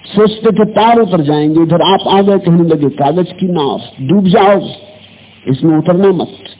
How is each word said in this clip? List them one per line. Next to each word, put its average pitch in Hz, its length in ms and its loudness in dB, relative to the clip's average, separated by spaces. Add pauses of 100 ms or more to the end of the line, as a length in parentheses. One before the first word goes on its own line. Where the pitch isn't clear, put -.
सोचते 214 440 0
थे 196 140 0
पार 226 340 2
उतर 185 220 0
जाएंगे, 151 420 0
इधर 165 300 0
आप 190 160 -2
आ 196 140 2
गए, 196 160 2
कहने 170 300 2
लगे, 147 200 0
"कागज 165 440 -2
की 190 140 -6
नाव, 147 360 -4 (180)
डूब 180 280 0
जाओगे, 196 480 2 (760)
इसमें 156 280 0
उतरना 180 300 0
मत।" 160 360 -4 (160)